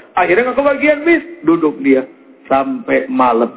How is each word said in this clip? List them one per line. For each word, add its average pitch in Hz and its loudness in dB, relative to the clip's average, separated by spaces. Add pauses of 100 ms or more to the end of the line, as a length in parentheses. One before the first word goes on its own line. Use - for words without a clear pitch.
(120)
akhirnya 226 0
nggak 247 -2
kebagian 285 0
bis, 330 2 (160)
duduk 156 0
dia 131 2 (480)
sampai 135 -2
malam. 123 2